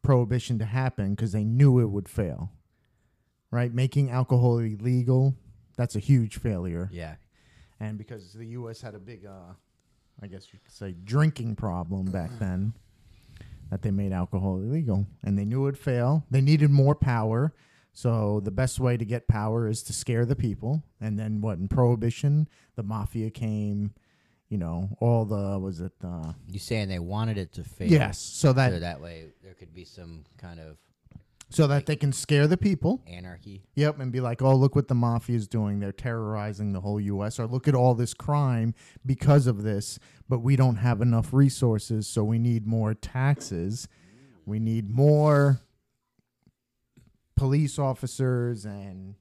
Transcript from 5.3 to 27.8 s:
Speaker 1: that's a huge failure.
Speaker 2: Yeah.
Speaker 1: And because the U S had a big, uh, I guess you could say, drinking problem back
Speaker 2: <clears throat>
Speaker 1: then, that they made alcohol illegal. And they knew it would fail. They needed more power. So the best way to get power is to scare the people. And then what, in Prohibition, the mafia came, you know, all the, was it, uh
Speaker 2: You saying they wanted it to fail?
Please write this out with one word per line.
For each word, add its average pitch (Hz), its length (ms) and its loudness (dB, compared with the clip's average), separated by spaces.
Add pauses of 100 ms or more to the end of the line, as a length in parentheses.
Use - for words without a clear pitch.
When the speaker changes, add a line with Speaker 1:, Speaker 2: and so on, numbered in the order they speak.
Speaker 1:
that's 120 180 -2
a 104 60 -2
huge 120 380 2
failure. 90 540 -4
Speaker 2:
Yeah. 80 240 -10 (640)
Speaker 1:
And 107 200 -8
because 104 340 -16
the 113 140 -16
U 117 240 -12
S 113 100 -16
had 110 140 -16
a 107 40 -18
big, 98 280 -20
uh, 90 280 -20 (680)
I 101 40 -14
guess 95 260 -18
you 98 60 -20
could - 140 -20
say, 98 200 -12
drinking 117 640 0
problem 92 540 -4
back 92 200 -6
Speaker 2:
<clears throat> 120 80 -14
Speaker 1:
then, 98 360 -4 (960)
that 95 120 -6
they 107 80 -2
made 98 220 -2
alcohol 92 460 -2
illegal. 110 480 -2 (160)
And 101 160 0
they 101 60 -2
knew 123 180 -2
it - 20 0
would 139 140 -2
fail. 131 520 0
They 131 100 4
needed 147 300 6
more 139 240 6
power. 117 600 0 (380)
So 107 480 0
the 101 100 -4
best 127 300 -2
way 123 160 2
to 110 80 -4
get 117 240 -4
power 110 400 0
is 110 160 -4
to - 80 -12
scare 120 340 -2
the 135 100 0
people. 123 460 -4 (180)
And 107 180 -4
then 107 220 -4
what, 104 180 -4
in 95 100 -4
Prohibition, 127 800 2 (260)
the 117 80 -8
mafia 107 480 -6
came, 104 640 -4 (540)
you 107 100 -4
know, 85 420 -4
all 117 240 4
the, 101 360 -4
was 92 200 -8
it, 90 120 -8 (100)
uh 85 300 -8 (160)
Speaker 2:
You 95 100 -10
saying 107 300 -4
they 92 100 -6
wanted 104 400 -4
it 90 140 -10
to - 120 -12
fail? - 240 -6